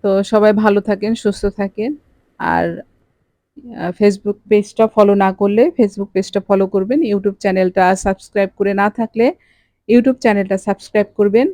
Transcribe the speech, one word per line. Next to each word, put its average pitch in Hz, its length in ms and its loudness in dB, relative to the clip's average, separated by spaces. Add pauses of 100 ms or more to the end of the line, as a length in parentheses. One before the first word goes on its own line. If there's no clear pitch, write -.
তো 202 60 0 (140)
সবাই 214 300 2
ভালো 208 280 2
থাকেন, 208 340 -4
সুস্থ - 300 -4
থাকেন। 202 460 -6 (480)
আর, 170 260 -2 (1080)
আহ, 180 180 -8
Facebook 202 460 0 (100)
পেজটা 208 400 0
ফলো 202 280 2
না 196 160 2
করলে 202 380 0
Facebook 202 440 -2
পেজটা 190 280 -4
ফলো 196 260 0
করবেন। 202 340 -2
YouTube 202 380 -2
চ্যানেলটা 190 460 0 (100)
সাবস্ক্রাইব 190 640 -4
করে 202 160 -2
না 202 160 0
থাকলে 226 360 -4 (640)
YouTube 247 300 2
চ্যানেলটা 202 380 0
সাবস্ক্রাইব 202 580 -4
করবেন। 214 380 2